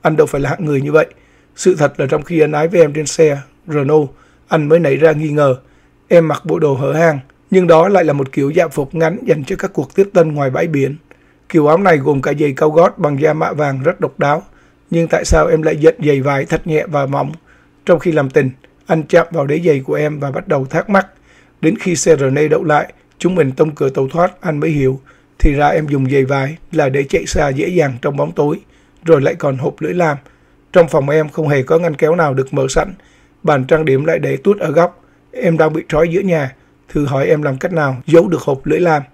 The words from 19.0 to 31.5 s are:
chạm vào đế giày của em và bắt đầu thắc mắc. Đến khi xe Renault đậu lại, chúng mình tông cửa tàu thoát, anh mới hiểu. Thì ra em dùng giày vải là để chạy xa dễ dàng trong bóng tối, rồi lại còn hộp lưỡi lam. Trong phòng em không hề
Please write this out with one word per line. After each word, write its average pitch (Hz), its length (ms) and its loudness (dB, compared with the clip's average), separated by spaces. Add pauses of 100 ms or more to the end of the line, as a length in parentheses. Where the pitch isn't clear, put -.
chạm 165 280 2
vào 156 160 -4
đế 151 180 -2
giày 147 160 2
của 147 140 -6
em 151 260 -4
và 139 100 -6
bắt - 180 -8
đầu 135 180 0
thắc 170 240 -4
mắc. 190 160 2 (540)
Đến 165 180 0
khi 175 180 -4
xe 160 200 4
Renault 139 340 0
đậu 180 140 0
lại, 151 280 0 (260)
chúng 175 160 -2
mình 139 180 0
tông 156 220 0
cửa 135 160 -2
tàu 135 180 -4
thoát, 175 320 -2
anh 156 200 -4
mới 160 100 -2
hiểu. 135 300 0 (380)
Thì 151 140 4
ra 143 160 2
em 156 200 -2
dùng 135 220 -2
giày 135 140 2
vải 139 320 -4 (160)
là 151 160 0
để 143 140 -2
chạy - 240 -2
xa 147 220 -2
dễ 147 200 -4
dàng 156 240 0 (100)
trong 147 140 -4
bóng 147 160 -4
tối, 156 280 -2 (440)
rồi 160 160 4
lại 156 140 0
còn 139 240 -4
hộp 143 220 -6
lưỡi 170 140 -6
lam. 160 220 0 (560)
Trong 170 160 6
phòng 143 200 0
em 151 200 0
không 156 200 -4
hề 143 140 2